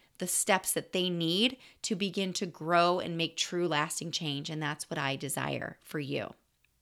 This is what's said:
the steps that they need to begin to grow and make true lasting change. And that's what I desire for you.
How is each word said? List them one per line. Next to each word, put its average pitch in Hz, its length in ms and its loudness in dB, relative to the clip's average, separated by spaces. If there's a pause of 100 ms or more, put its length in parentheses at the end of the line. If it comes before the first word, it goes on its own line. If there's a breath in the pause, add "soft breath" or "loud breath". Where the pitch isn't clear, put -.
(180 soft breath)
the 185 100 -4
steps - 440 2
that - 200 -4
they 180 180 2
need 180 460 2 (260 loud breath)
to 214 140 0
begin 190 360 -2
to 202 140 -4
grow 175 540 4
and 170 160 -4
make 165 200 -2
true 175 300 0
lasting 160 460 0
change. 143 380 -4
And 156 120 -4
that's 151 260 -4
what 160 100 -6
I 139 180 0
desire 139 680 -4
for - 160 -8
you. 139 360 -4 (480)